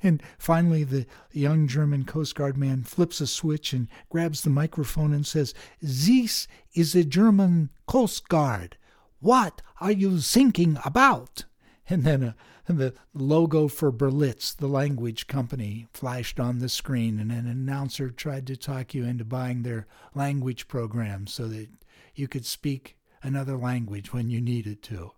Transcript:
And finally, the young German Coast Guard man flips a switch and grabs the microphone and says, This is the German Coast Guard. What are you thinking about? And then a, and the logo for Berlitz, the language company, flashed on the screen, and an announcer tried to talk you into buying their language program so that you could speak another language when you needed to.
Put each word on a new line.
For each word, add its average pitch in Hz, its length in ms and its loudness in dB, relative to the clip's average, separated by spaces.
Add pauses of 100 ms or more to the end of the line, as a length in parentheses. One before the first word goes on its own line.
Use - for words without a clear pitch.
And 165 200 4 (160)
finally, 165 460 2
the 131 220 -2 (260)
young 151 340 2
German 143 380 0
Coast 147 300 -4
Guard 139 220 -2
man 135 280 0
flips 175 360 0
a 147 60 -2
switch 151 460 -2
and 123 160 -2 (200)
grabs 165 340 -2
the 160 80 0
microphone 151 640 0
and 147 140 0
says, 151 280 -2 (260)
This 175 680 2 (260)
is 170 180 2
the 175 120 4
German 180 680 4 (160)
Coast - 420 0
Guard. 123 480 0 (440)
What 214 400 4 (200)
are 196 120 0
you 190 260 2
thinking 170 680 4
about? 185 600 2 (440)
And 175 160 2
then 139 180 4
a, 120 140 -4 (300)
and 175 120 0
the 131 160 0 (180)
logo 151 540 2
for 143 240 0
Berlitz, 135 640 0
the 147 140 -6
language 135 580 -2
company, 117 680 -6
flashed 123 460 -8
on 123 220 -2
the 123 80 -4
screen, 117 500 -2
and 107 140 -4
an 120 140 -4
announcer 131 640 -6
tried 135 360 -8
to 131 100 -8
talk 131 380 -8
you 127 100 -4
into 120 200 -4
buying 123 380 -4
their 117 240 -6 (280)
language 139 540 -4
program 107 580 -6
so 113 220 -8
that 110 200 -10 (460)
you 139 140 -6
could 123 180 -8
speak - 500 -8 (260)
another 135 340 -4
language 117 560 -6
when 120 180 -4
you 117 100 -2
needed 117 440 -4
to. 87 340 -10